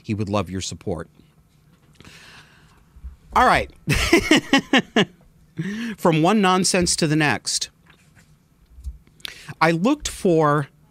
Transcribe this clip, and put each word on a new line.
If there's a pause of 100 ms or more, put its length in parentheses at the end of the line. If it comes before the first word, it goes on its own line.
He
would
love
your
support. (2250)
All
right. (180)
<laughs> (880)
From
one
nonsense
to
the
next. (1900)
I
looked
for (220)